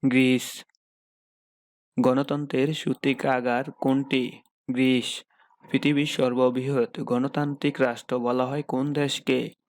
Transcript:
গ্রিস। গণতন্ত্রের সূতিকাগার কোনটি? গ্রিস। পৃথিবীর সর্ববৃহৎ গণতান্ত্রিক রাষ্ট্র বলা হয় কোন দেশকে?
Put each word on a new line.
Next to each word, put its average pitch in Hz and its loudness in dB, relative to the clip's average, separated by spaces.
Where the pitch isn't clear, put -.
গ্রিস। 127 2
গণতন্ত্রের 139 0
সূতিকাগার 127 -2
কোনটি? 135 -2
গ্রিস। 127 0
পৃথিবীর 143 2
সর্ববৃহৎ 127 0
গণতান্ত্রিক 139 -2
রাষ্ট্র 127 0
বলা 123 0
হয় 143 -4
কোন 139 -2
দেশকে? 139 -2